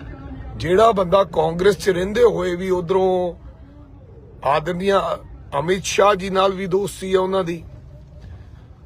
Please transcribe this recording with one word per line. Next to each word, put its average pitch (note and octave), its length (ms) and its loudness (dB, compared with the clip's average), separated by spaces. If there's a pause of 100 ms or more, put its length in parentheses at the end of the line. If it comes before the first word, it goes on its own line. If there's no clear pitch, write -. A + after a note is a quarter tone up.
(560)
ਜਿਹੜਾ G3 360 4
ਬੰਦਾ F#3+ 320 2
ਕਾਂਗਰਸ E3+ 540 0
'ਚ - 120 -2
ਰਹਿੰਦੇ G3 320 0
ਹੋਏ F3+ 340 2
ਵੀ F#3 140 -4
ਉਧਰੋਂ F3+ 640 0 (1120)
ਆਦਰਨੀਆ E3+ 760 0 (400)
ਅਮਿਤ F3 260 -2
ਸ਼ਾਹ G#3 300 4
ਜੀ F#3+ 160 -6
ਨਾਲ F#3+ 220 2
ਵੀ F#3+ 140 -6
ਦੋਸਤੀ F#3+ 480 -4
ਹੈ F#3+ 40 6
ਉਹਨਾਂ F#3+ 260 0
ਦੀ। E3+ 200 -6 (1200)